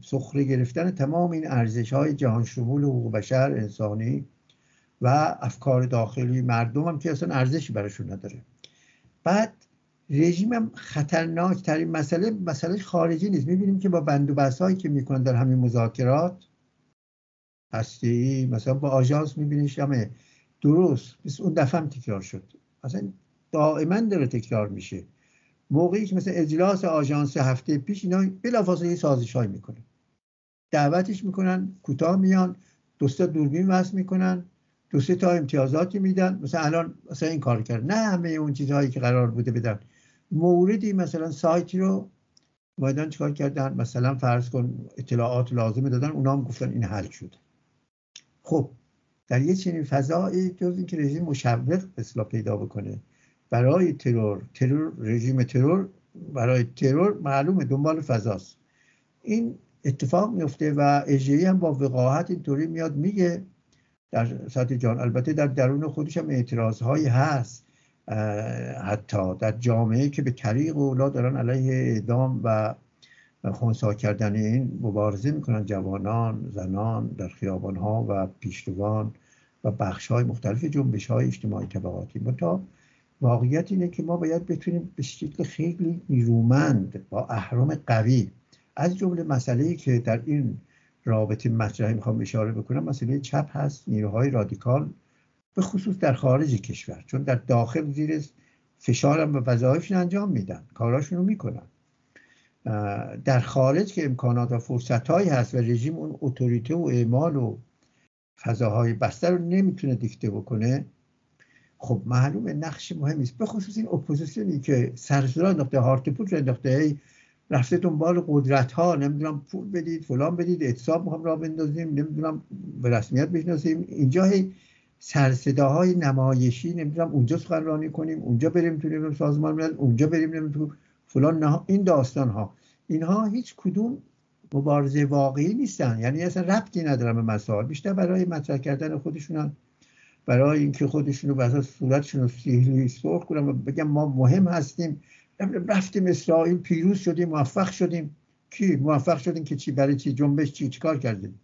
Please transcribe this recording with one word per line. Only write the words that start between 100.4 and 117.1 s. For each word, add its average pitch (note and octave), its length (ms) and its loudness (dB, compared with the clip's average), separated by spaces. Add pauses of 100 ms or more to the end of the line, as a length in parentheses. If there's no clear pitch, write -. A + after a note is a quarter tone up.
کاراشون C3+ 440 -2
رو F3+ 60 0
می‌کنن. F#3+ 380 -2 (1040)
اه، G#2 520 -4
در B2+ 220 2
خارج C#3 540 2
که D#3+ 120 -2
امکانات B2 460 0
و A#2+ 80 0
فرصت‌هایی C3 680 0
هست B2+ 260 2
و - 20 0
رژیم A#2+ 380 0
اون D3+ 260 -8
اتوریته B2 540 -2
و F3 60 0
اعمال C3 540 2
و A2+ 220 -2 (840)
فضاهای A#2 520 0
بسته B2+ 360 0
رو F3+ 80 4
نمی‌تونه F3 580 0
دیکته A#2 340 -4
بکنه، A2+ 560 -2 (960)
خب - 240 -2
معلومه D3 480 0
نقش D3+ 380 -8
مهمی D3+ 320 -2
است. - 140 -6
به A3 80 -4
خصوص G#3+ 320 -8
این A3 100 -4
اپوزیسیونی E3 720 -4
که B2 360 2
سر C#3 320 0
صدا E3 220 2
انداخته، C#3 300 0
هارت C3 300 2
پوت F#3+ 240 -4
رو E3 40 0
انداخته، C3 420 0
هی D3+ 180 2 (520)